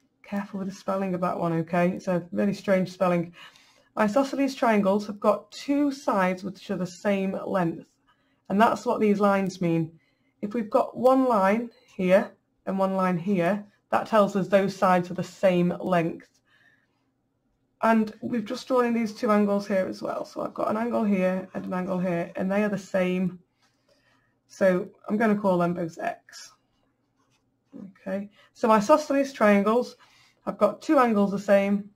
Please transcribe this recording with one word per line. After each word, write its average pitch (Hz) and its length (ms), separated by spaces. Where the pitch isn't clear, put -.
Careful 202 380
with 196 80
the 190 60
spelling 190 400
of 175 60
that 180 180
one, 170 160
okay? 175 360
It's - 180
a 175 240
really 202 220
strange 185 360
spelling. 175 440
Isosceles 269 560
triangles 208 540
have 208 120
got 208 300
two 285 420
sides 190 520
which 196 260
are 196 60
the 175 100
same 196 580
length, 180 460
and 196 120
that's 226 260
what 226 140
these 202 200
lines 196 400
mean. 165 320
If 208 140
we've 233 160
got - 260
one 262 300
line 220 440
here 185 360
and 190 120
one 190 160
line 185 240
here, 190 480
that - 160
tells 208 300
us 180 100
those 196 280
sides 180 360
are 180 40
the 175 100
same 180 560
length. - 580
And 220 380
we've 233 240
just 247 240
drawn 247 160
in 233 100
these 226 180
two 214 200
angles 202 340
here 190 220
as 208 120
well. - 240
So - 180
I've - 120
got - 160
an 214 60
angle 226 260
here 185 520
and 190 100
an 190 100
angle 185 240
here, 175 380
and 190 140
they 202 120
are 214 60
the 202 100
same. 185 640
So 190 420
I'm 214 80
gonna 214 180
call 196 240
them 175 160
both 170 240
X. - 540
Okay, 202 380
so - 180
isosceles 277 600
triangles 214 640
have - 140
got 202 240
two 302 160
angles 214 320
the 196 80
same 202 580